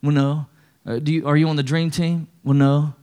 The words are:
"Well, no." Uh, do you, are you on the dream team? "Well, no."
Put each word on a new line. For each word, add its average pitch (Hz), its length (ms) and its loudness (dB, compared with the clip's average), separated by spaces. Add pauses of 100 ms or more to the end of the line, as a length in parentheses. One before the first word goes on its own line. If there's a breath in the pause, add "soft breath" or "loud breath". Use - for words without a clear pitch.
"Well, 147 120 0
no." 143 340 0 (380 soft breath)
Uh, 117 140 -6
do 147 120 -2
you, 160 160 -2
are 147 100 4
you 160 120 4
on 156 60 -2
the 143 80 -2
dream 160 280 -2
team? 170 360 -4 (160)
"Well, 139 120 0
no." 143 480 2